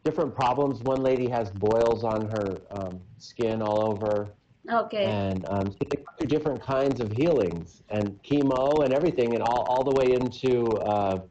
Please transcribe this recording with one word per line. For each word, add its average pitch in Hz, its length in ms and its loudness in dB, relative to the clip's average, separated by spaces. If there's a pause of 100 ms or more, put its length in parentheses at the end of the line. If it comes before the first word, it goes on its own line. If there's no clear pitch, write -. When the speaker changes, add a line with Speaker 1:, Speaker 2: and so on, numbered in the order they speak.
Speaker 1:
different 151 300 -2
problems. 127 500 0
One 131 200 0
lady 127 260 2
has 113 220 -2
boils 110 520 2
on 110 260 -2
her, 101 280 -2 (140)
um, 92 300 -8 (160)
skin 113 440 -4
all 107 300 0
over. 104 380 -2 (420)
Speaker 2:
Okay. 214 340 0
Speaker 1:
And, 98 440 -2
um, 98 220 -2
so - 60 -14 (120)
they 143 80 -2
go - 200 -16
through 156 100 -2
different 147 340 -2
kinds 135 380 0
of 107 120 -4
healings 107 800 0
and 104 340 -4
chemo 139 600 2
and 131 100 2
everything, 131 400 2
and 110 100 0
all, 117 200 2
all 127 200 2
the 135 160 2
way 127 140 6
into, 123 520 2 (120)
uh, 98 420 0 (100)